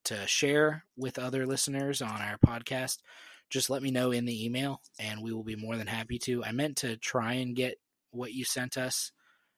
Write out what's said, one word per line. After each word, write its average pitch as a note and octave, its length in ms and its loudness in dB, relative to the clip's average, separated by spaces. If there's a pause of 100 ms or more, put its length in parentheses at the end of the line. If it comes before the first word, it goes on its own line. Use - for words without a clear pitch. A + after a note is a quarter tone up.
to G2+ 220 -2
share D3+ 580 4 (120)
with B2+ 220 -4
other B2+ 280 0
listeners C#3 540 0
on A2 220 -4
our G#2 160 -4
podcast, B2 600 2 (520)
just C3 180 2
let C3+ 140 0
me C3+ 80 0
know B2+ 200 4
in A#2+ 140 2
the A#2 220 -2
email, C3 340 0 (180)
and G#2+ 240 -4
we A2+ 120 -4
will A2 100 -6
be G#2+ 120 -4
more A2 200 -4
than G#2 120 -4
happy A2+ 320 -2
to. B2 220 0
I A2 100 -4
meant C#3 260 0
to A2+ 180 -2
try A#2 380 0
and B2 200 -2
get B2+ 240 0 (320)
what A#2+ 220 -6
you B2+ 140 -4
sent B2+ 320 -2
us, - 340 -2 (460)